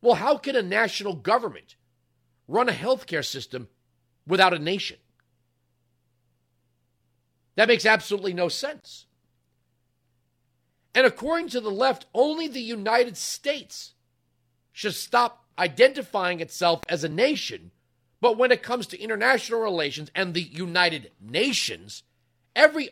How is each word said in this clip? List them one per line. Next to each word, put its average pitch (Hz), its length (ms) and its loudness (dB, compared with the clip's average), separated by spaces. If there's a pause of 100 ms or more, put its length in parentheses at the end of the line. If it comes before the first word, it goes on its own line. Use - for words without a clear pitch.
Well, 233 140 6
how 240 220 0
can 277 180 -4
a 240 60 2
national 202 540 -2
government 180 600 -2 (720)
run 240 220 2
a 208 40 0
healthcare 165 520 -2
system 127 420 -10 (600)
without 185 260 4
a 170 60 -4
nation? 170 380 -6 (2500)
That 214 120 6
makes 233 180 4
absolutely 202 480 2
no 175 140 0
sense. - 580 -8 (1900)
And 262 100 6
according 311 440 0
to 247 120 -4
the 214 100 -6
left, 240 420 0
only 311 340 0
the 262 140 -8
United 226 560 0
States - 760 -8 (800)
should - 240 -6
stop - 500 -2 (120)
identifying 180 800 2
itself 170 480 -2
as 165 160 -4
a 165 60 -2
nation. 156 600 -2 (500)
But 226 160 4
when 247 140 4
it - 120 2
comes 240 240 -6
to - 120 -14
international 226 600 0
relations 156 560 -4
and 180 180 -2
the 175 80 -2
United 170 760 -2
Nations, 117 840 -4 (520)
every 302 360 4